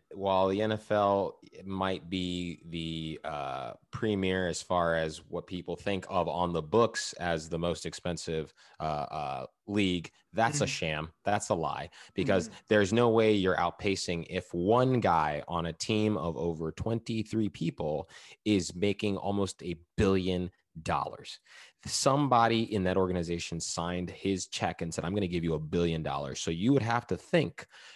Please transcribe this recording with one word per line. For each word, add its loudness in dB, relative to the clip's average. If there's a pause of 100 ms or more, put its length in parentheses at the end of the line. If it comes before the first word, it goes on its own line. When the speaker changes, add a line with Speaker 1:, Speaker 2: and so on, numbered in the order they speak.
(120)
Speaker 1:
while 2
the 0
N 0
F -6
L 2 (260)
might -4
be -4
the, -6
uh, -6 (180)
premier 0
as -4
far 2
as -2
what -8
people -6
think -2
of 2
on 0
the 0
books 0
as -2
the -4
most -2
expensive, -6 (280)
uh, -6
uh, -6 (200)
league, 0 (220)
that's 2
a 4
Speaker 2:
Mm-hmm. -2
Speaker 1:
sham. -4 (120)
That's 0
a 4
lie, -4 (240)
because 2
Speaker 2:
Mm-hmm. -16 (100)
Speaker 1:
there's 6
no 6
way 6
you're 4
outpacing -2
if -6
one 4
guy 2
on -2
a -4
team 0
of -4
over -4
twenty-three -2
people -4 (340)
is 4
making 0
almost -2
a -6 (200)
billion 2 (320)
dollars. -4 (480)
Somebody 4
in 2
that 4
organization 0
signed -4
his -2
check -4
and -6
said, -6
"I'm -2
gonna 0
give -2
you 0
a 0
billion 0
dollars." -6
So -4
you 2
would 4
have -2
to -2
think -2 (300)